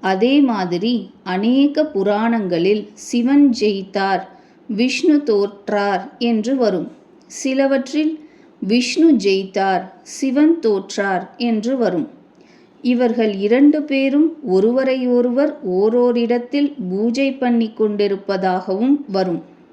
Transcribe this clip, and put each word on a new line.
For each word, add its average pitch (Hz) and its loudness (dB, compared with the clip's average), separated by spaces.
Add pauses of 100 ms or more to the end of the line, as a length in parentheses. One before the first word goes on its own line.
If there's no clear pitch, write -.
அதே 226 2
மாதிரி 202 -2 (120)
அநேக 254 0
புராணங்களில் 208 -2
சிவன் 262 2
ஜெயித்தார், 196 -2 (480)
விஷ்ணு 262 0
தோற்றார் 202 -2
என்று 233 -2
வரும். 202 0 (380)
சிலவற்றில் 269 -2 (300)
விஷ்ணு 247 2
ஜெயித்தார், 190 0 (180)
சிவன் 294 2
தோற்றார் 196 -2
என்று 233 -2
வரும். 180 0 (760)
இவர்கள் 233 0
இரண்டு 269 4
பேரும் 285 0 (100)
ஒருவரை 247 0
ஒருவர் 247 0 (120)
ஓரோரிடத்தில் 240 0 (180)
பூஜை 240 -2
பண்ணி 240 0
கொண்டிருப்பதாகவும் 196 -2 (120)
வரும். 185 -4 (140)